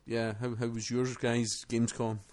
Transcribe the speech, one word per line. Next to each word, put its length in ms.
yeah, 300
how, 200
how 120
was 220
yours 280
guys' 500
Gamescom? 520